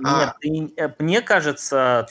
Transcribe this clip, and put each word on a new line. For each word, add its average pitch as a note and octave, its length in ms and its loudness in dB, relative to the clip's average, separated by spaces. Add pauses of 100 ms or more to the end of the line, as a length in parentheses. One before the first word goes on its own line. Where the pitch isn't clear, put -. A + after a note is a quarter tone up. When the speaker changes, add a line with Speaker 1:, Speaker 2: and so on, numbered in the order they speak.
Speaker 1:
а C#3 160 2
Speaker 2:
Нет, B2+ 200 0
ты, D#3 420 -4
э, D3+ 80 -2 (100)
мне E3+ 220 0
кажется, C#3 880 0